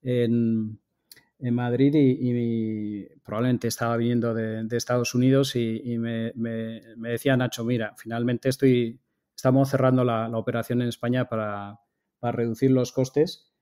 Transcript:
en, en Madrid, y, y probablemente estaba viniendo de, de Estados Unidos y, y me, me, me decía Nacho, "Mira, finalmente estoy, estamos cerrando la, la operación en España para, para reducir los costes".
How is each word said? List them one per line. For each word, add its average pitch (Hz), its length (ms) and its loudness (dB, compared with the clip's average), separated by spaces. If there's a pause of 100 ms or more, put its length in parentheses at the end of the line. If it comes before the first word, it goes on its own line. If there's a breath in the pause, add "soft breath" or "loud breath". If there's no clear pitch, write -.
en, 117 800 0 (580 soft breath)
en 120 160 -4
Madrid, 123 400 2
y, 135 280 6
y 110 840 -2 (120)
probablemente 120 480 0
estaba 117 300 -2
viniendo 117 360 0
de, 110 300 -4
de 113 140 -4
Estados 123 360 -2
Unidos 131 440 4
y, 113 260 -2
y 120 140 -4
me, 113 380 -4
me, 113 460 -6 (140)
me 117 140 -10
decía 127 260 2
Nacho, 123 300 -2
"Mira, 113 320 -2
finalmente 120 500 -4
estoy, 123 540 2 (340)
estamos 135 340 2
cerrando 131 360 2
la, 113 240 -2
la 117 80 -6
operación 120 440 -2
en 120 60 -2
España 123 400 -2
para, 104 520 -6 (400)
para 120 120 -4
reducir 117 400 0
los 127 220 2
costes". 143 580 -2 (100)